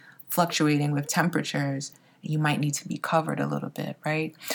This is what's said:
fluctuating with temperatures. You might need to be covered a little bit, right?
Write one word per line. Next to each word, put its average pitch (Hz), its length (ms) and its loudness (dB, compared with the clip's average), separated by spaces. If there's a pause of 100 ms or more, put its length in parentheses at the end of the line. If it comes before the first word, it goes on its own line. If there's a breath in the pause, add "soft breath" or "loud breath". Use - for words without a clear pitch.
(280 loud breath)
fluctuating 151 640 2
with 143 140 0
temperatures. 147 840 0 (300 soft breath)
You 156 160 -2
might 151 220 2
need 147 140 0
to - 140 -8
be - 100 -6
covered 160 420 0
a 143 60 0
little 143 240 -4
bit, - 340 -6
right? 156 300 -2 (200 loud breath)